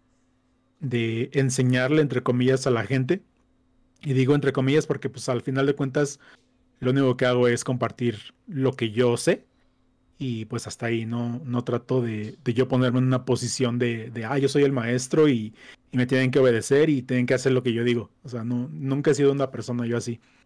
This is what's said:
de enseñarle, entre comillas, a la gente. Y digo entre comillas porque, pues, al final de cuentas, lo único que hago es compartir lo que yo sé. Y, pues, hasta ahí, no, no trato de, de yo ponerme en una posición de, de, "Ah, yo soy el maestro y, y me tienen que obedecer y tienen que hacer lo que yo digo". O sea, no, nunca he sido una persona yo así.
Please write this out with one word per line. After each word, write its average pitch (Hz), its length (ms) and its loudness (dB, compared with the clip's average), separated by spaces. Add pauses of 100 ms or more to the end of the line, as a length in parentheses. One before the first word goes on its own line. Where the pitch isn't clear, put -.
(800)
de 117 520 -2
enseñarle, 131 680 2
entre 127 200 -2
comillas, 127 440 2
a 135 40 2
la 113 140 0
gente. 135 380 -2 (800)
Y 139 120 -2
digo 131 200 4
entre 143 180 2
comillas 139 340 2
porque, 139 240 -4
pues, - 180 -12
al 120 140 -2
final 135 240 0
de 147 80 2
cuentas, 143 460 -2 (580)
lo 123 140 0
único 131 260 2
que 131 80 2
hago 123 220 4
es 120 160 0
compartir 120 680 -4 (120)
lo 131 260 -2
que 117 180 -4
yo 120 280 2
sé. - 260 -2 (720)
Y, 117 300 -6
pues, 113 200 -8
hasta 107 200 -10
ahí, 117 180 -2
no, 120 400 -6
no 123 200 -4
trato 123 360 -2
de, 110 420 -6
de 120 120 -2
yo 127 120 2
ponerme 127 340 2
en 127 40 2
una 127 220 0
posición 120 520 -2
de, 117 320 -4
de, 113 140 -8
"Ah, 135 140 -2
yo 139 100 2
soy 143 140 2
el 143 100 2
maestro 127 560 2
y, 110 240 0 (400)
y 131 60 -2
me 123 80 2
tienen 131 240 2
que 139 80 2
obedecer 131 500 4
y 139 140 0
tienen 127 240 0
que 131 80 2
hacer 131 180 2
lo 127 100 2
que 123 120 0
yo 117 100 -2
digo". 120 260 0 (120)
O 135 80 -16
sea, 117 140 -8
no, 123 280 -4
nunca 143 380 -2
he 143 40 4
sido 139 180 4
una 139 180 -2
persona 120 360 -6
yo 117 120 -2
así. 117 220 -8 (260)